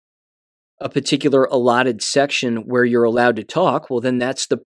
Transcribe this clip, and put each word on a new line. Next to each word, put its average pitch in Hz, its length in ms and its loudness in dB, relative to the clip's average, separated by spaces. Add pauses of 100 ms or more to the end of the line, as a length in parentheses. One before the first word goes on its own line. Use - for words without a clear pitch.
(800)
a 139 100 -8
particular 135 560 2
allotted 123 580 0
section 127 640 -2
where 123 180 2
you're 120 180 2
allowed 120 340 2
to 107 60 -6
talk, 156 460 -2
well, 123 100 -2
then 123 200 -2
that's 127 260 -4
the, 120 240 -2